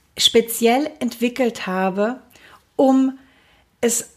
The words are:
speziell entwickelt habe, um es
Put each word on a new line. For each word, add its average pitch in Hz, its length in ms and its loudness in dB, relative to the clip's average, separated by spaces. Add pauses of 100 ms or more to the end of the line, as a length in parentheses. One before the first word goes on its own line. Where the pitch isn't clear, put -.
(180)
speziell 233 840 2
entwickelt 240 680 -4
habe, 190 540 -2 (560)
um 262 420 2 (640)
es - 360 -2